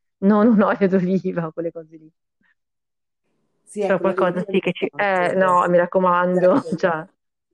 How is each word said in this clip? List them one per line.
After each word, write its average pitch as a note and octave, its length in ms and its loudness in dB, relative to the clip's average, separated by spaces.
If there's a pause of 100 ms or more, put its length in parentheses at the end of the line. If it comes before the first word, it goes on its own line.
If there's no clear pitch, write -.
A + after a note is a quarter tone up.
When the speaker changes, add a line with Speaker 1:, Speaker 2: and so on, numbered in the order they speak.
(180)
Speaker 1:
non G#3 280 2
un A3 160 4
olio G3 260 0
d'oliva, F3+ 640 -4
quelle E3+ 200 -8
cose D#3+ 240 -20
lì. D#3 160 -20 (1500)
Speaker 2:
Sì, - 200 -10
Speaker 1:
Però F#3+ 140 0
Speaker 2:
ecco, F3 40 -6
l'olio F#3+ 220 0
di - 0 -
Speaker 1:
qualcosa F3+ 240 -2
sì F#3+ 100 -2
che F3+ 140 -2
ci, - 180 -8
Speaker 2:
mandorla - 60 -18
Speaker 1:
eh, F#3 400 0
no, F#3 320 2
mi F3 100 4
raccomando, F3+ 800 2
Speaker 2:
Veramente. - 100 -8
Speaker 1:
<laughs> E3+ 60 -2
cioè, E3 300 -2 (480)